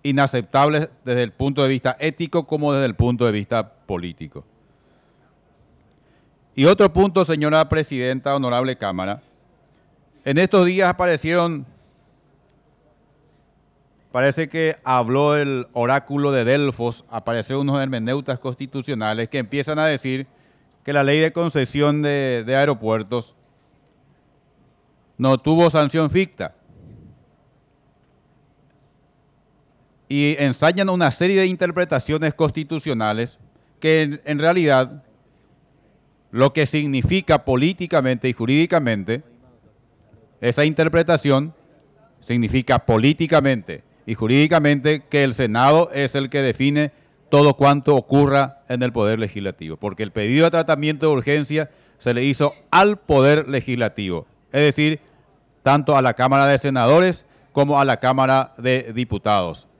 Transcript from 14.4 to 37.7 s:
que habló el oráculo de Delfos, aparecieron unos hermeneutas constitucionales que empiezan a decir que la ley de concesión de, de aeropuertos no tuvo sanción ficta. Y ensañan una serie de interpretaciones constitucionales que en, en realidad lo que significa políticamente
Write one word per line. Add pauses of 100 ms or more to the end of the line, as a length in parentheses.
que
habló
el
oráculo
de
Delfos,
aparecieron
unos
hermeneutas
constitucionales
que
empiezan
a
decir (560)
que
la
ley
de
concesión
de,
de
aeropuertos (1800)
no
tuvo
sanción
ficta. (3500)
Y
ensañan
una
serie
de
interpretaciones
constitucionales (400)
que
en,
en
realidad (1300)
lo
que
significa
políticamente